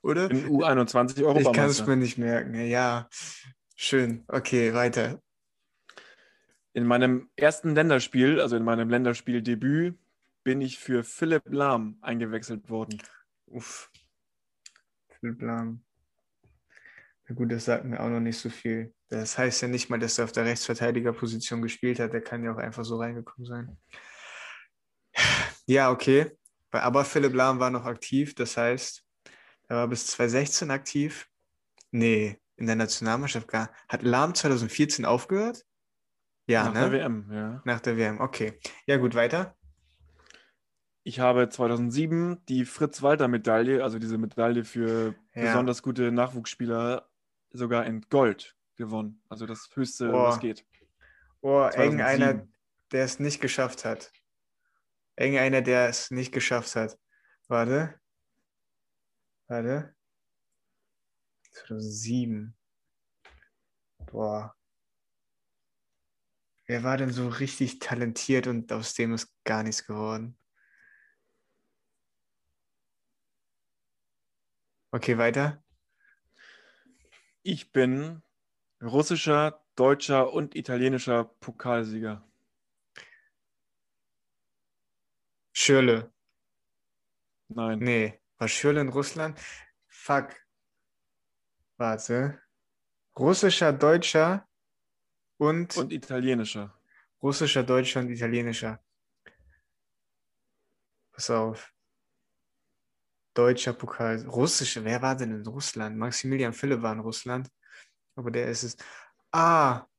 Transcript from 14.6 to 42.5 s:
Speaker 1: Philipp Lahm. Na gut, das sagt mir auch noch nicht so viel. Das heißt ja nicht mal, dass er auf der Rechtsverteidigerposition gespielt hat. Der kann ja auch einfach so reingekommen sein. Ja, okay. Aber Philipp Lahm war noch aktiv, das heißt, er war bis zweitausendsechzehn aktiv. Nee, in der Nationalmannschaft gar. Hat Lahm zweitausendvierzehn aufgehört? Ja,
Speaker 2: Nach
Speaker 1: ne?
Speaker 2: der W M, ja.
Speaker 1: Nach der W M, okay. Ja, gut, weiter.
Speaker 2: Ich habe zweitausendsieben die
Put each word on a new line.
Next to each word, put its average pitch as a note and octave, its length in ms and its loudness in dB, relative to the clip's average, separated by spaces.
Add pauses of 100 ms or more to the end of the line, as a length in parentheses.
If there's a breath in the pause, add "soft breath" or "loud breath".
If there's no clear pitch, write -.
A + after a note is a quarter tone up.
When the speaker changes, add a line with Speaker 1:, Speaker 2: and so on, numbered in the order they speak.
Speaker 1:
Philipp A#2+ 220 -8
Lahm. A#2 420 -8 (1400 soft breath)
Na A#2+ 60 -10
gut, A#2+ 180 -2
das A2+ 140 -6
sagt A#2+ 180 0
mir B2 160 -6
auch A#2 80 -2
noch A#2 120 -2
nicht A#2 180 -2
so A#2 120 -8
viel. A2+ 420 -6 (160)
Das A2 280 -6
heißt B2+ 260 0
ja B2 60 -4
nicht B2 220 -4
mal, A#2 80 -2
dass A#2 200 -2
er A#2 60 0
auf A2 80 -6
der A#2 140 0
Rechtsverteidigerposition A#2 1120 -2
gespielt B2 400 -4
hat. A2+ 140 -4
Der A2+ 80 -4
kann A#2+ 200 -8
ja A2+ 120 -4
auch A2 40 -8
einfach A2+ 260 -8
so A#2 120 -6
reingekommen A#2 500 -8
sein. A#2+ 320 -12 (1900 loud breath)
Ja, C3 240 6
okay. C#3 420 4 (380)
Aber B2 340 2
Philipp C#3 300 2
Lahm C3 260 4
war B2+ 100 2
noch A#2+ 140 -4
aktiv, C3+ 500 -4
das A#2+ 220 -4
heißt, A#2+ 480 -2 (640 soft breath)
er A#2+ 80 -2
war A#2+ 120 0
bis A#2+ 180 -4
zweitausendsechzehn C3+ 640 0
aktiv. C#3+ 580 -4 (640)
Nee, A2 500 2 (160)
in A2+ 100 -6
der A2+ 100 2
Nationalmannschaft A2+ 680 -2
gar. A2 240 -4 (180 loud breath)
Hat - 140 -4
Lahm C3+ 320 2
zweitausendvierzehn B2+ 680 0
aufgehört? F#3+ 580 0 (840)
Ja, A2+ 180 4
Speaker 2:
Nach G#2+ 100 0
Speaker 1:
ne? A2+ 60 2
Speaker 2:
der C3 120 4
W C3+ 60 0
M, G#2+ 340 -4
ja. A2 320 -8
Speaker 1:
Nach A#2+ 160 -2
der A#2 160 -2
W A2+ 60 0
M, G#2+ 180 -2
okay. A2+ 380 -4 (280 loud breath)
Ja, C#3 100 4
gut, A#2+ 180 2
weiter. D3 420 0 (1500 soft breath)
Speaker 2:
Ich A#2 160 -10
habe B2 280 6
zweitausendsieben C#3+ 960 0
die B2+ 180 0